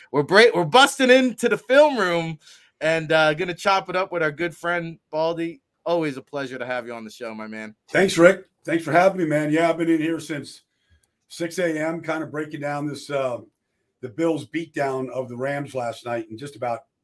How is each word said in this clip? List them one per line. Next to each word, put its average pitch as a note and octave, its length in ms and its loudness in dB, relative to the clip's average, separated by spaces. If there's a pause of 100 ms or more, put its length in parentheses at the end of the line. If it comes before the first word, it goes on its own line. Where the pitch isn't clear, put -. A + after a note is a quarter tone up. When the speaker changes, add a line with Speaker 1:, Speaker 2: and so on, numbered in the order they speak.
(100)
Speaker 1:
We're C#3+ 120 0
break-, G#3 320 6
we're F3 100 2
busting B3 460 4
into B3+ 400 4
the G3+ 80 0
film C#4+ 400 4
room E3 400 0 (420)
and, D#3+ 320 0
uh, D#3 220 6
gonna F3 180 -4
chop F#3+ 380 0
it F3+ 40 -4
up F#3 160 -2
with E3+ 120 -2
our D3+ 100 0
good D#3+ 240 -6
friend E3+ 420 -6 (120)
Baldy. E3 500 -4 (240)
Always D#3+ 320 -2
a C3 60 -14
pleasure C3 380 -10
to A#2+ 40 -8
have B2 220 -6
you A#2+ 80 -12
on A2+ 80 -12
the A2 80 -16
show, A2+ 240 -12
my A2 140 -12
man. A2 260 -14 (140)
Speaker 2:
Thanks, F#3 280 2
Rick. F3+ 280 6 (180)
Thanks D#3+ 220 -4
for D3 80 -4
having F#3 260 4
me, F3 60 -2
man. D3+ 260 0
Yeah, E3 180 2
I've E3 80 0
been E3 140 0
in D#3+ 100 2
here D#3+ 200 -4
since D3 420 -12 (640)
six E3+ 320 -10
A E3 180 0
M, D#3+ 240 -4
kinda D#3+ 260 -6
breaking D3+ 340 -8
down C#3+ 260 -6
this, C#3+ 240 -10
uh, C3 280 -2 (600)
the B2 80 -8
Bills' D3 380 -2
beatdown C3+ 640 -6
of B2 180 -6
the A#2+ 80 -12
Rams C3+ 380 -6
last A#2+ 320 -8
night A#2 240 -6
in A2 80 -14
just C#3+ 160 -14
about A#2+ 300 -6 (200)